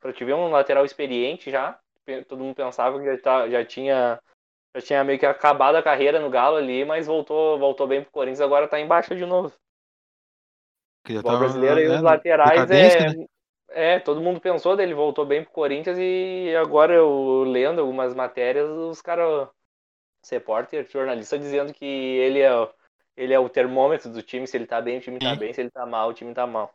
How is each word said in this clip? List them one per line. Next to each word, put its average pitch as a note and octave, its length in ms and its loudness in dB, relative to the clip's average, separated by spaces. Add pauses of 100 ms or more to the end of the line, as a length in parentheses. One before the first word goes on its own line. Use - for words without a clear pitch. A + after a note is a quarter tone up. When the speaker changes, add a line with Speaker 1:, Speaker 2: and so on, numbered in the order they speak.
Speaker 1:
Pra C3 100 -10
te B2 140 -10
ver, C3 80 -2
um E3+ 160 -2
lateral C#3 340 2
experiente C#3 640 -6
já. C3+ 300 -6 (240)
Pe-, C3 220 -12
todo C3 180 -12
mundo C3+ 120 -10
pensava C3 440 -4
que C#3+ 60 -8
já C3+ 160 -4
tá, C3 280 2
já A#2+ 160 -2
tinha, B2+ 540 -2 (560)
já C3 60 -10
tinha C#3 220 0
meio C#3 160 0
que D3 60 2
acabado C#3 500 2
a D#3+ 80 2
carreira D3 360 2
no D3 100 -4
Galo C3 280 2
ali, C3 280 -2
mas D#3 220 -4
voltou, D#3 520 -2
voltou C#3 280 0
bem C3+ 160 0
pro - 80 -20
Corinthians, C3+ 300 -6
agora C#3+ 260 2
tá D3+ 120 -4
em D3+ 80 -8
baixa E3+ 280 0
de F3+ 100 -8
novo. F3+ 260 -2 (1500)
Speaker 2:
Que A#2 100 -10
já A2 60 -4
Speaker 1:
Futebol A#2 200 -2
Speaker 2:
tava, B2+ 60 2
Speaker 1:
brasileiro C3 340 2
aí, D#3+ 60 4
Speaker 2:
é, D#3+ 100 2
Speaker 1:
os D#3+ 60 -2
laterais D#3 500 4
Speaker 2:
decadência, F3+ 480 8
Speaker 1:
é, D#3 160 2
Speaker 2:
né? D#3+ 100 -14 (440)
Speaker 1:
é, E3 300 2
todo D3+ 220 -4
mundo F3 180 -2
pensou F3+ 360 0
dele, F#3+ 180 0
voltou D3 320 -2
bem C#3+ 180 0
pro - 80 -20
Corinthians D#3 480 -4
e F#3 560 -4
agora D#3 380 4
eu C3+ 500 4
lendo C3 380 0
algumas B2+ 320 -4
matérias, B2+ 560 -2
os E3 320 -8
cara, E3 480 -2 (800)
repórter, B2 600 -6
jornalista C3 480 -6
dizendo C#3+ 360 -4
que - 120 -16
ele C3 560 -2
é, A#2+ 280 2 (480)
ele C3 160 -4
é C3 60 4
o B2+ 100 0
termômetro C3 640 0
do A2+ 120 -12
time, B2+ 240 -10
se C3 100 -8
ele A2+ 100 -6
tá A#2 140 -4
bem, A#2+ 160 -6
o B2 40 -12
time B2 180 -12
tá B2+ 140 -2
Speaker 2:
Sim. A2 40 -8
Speaker 1:
bem, G#2+ 160 -8
se B2+ 80 -8
ele B2 100 -6
tá B2 140 -12
mal, A#2 240 -4
o A#2 40 -10
time A#2 200 -16
tá B2 140 -4
mal. A2 280 -8